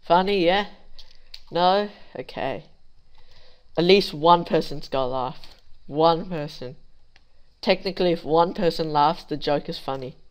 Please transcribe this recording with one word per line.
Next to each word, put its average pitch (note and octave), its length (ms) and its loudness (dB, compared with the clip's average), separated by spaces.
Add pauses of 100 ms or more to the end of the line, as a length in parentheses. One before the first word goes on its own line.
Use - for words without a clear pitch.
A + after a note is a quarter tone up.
Funny, F#3+ 420 2
yeah? G3 220 2 (840)
No? F#3 400 2 (280)
Okay. C3 460 -8 (1120)
At E3 60 2
least F#3 280 4
one E3 320 4
person's D3+ 440 -4
got C3+ 180 -2
a - 0 -
laugh. B2+ 320 -6 (480)
One D#3+ 420 2
person. D3 480 -10 (840)
Technically, F#3 520 0
if E3+ 120 -4
one E3+ 300 2
person E3 380 -2
laughs, D3+ 320 2
the D#3 120 -6
joke D3 320 -2
is E3 100 -8
funny. C3+ 380 -10 (140)